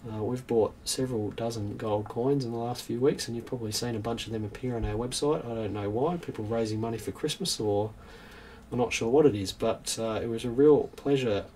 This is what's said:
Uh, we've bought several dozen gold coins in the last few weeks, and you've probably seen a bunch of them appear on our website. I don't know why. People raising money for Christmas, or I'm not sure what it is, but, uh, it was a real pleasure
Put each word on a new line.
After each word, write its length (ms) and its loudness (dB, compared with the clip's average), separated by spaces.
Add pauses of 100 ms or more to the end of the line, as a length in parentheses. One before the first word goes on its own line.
Uh, 160 -4
we've 220 -4
bought 300 4 (100)
several 460 -2
dozen 440 -4
gold 320 -2
coins 380 2
in 60 -4
the 60 -4
last 260 -4
few 160 -4
weeks, 280 2
and 80 -6
you've 120 -6
probably 240 -6
seen 240 -2
a 40 -2
bunch 280 -4
of 40 -8
them 140 -4
appear 300 -6
on 100 -2
our 80 -2
website. 500 0
I 120 -6
don't 180 -4
know 160 -4
why. 280 0
People 280 -8
raising 340 0
money 200 -4
for 120 -6
Christmas, 480 -4
or 300 2 (840)
I'm 60 -2
not 160 2
sure 160 0
what 160 8
it 80 8
is, 180 -2
but, 480 -2
uh, 220 -2
it 80 -4
was 160 -4
a 60 -2
real 440 8
pleasure 500 0 (100)